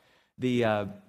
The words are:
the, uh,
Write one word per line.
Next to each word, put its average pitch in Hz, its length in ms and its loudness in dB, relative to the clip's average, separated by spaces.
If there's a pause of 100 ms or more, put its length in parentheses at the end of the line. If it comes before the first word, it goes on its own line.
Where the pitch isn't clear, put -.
(380)
the, 123 260 0
uh, 107 220 2 (240)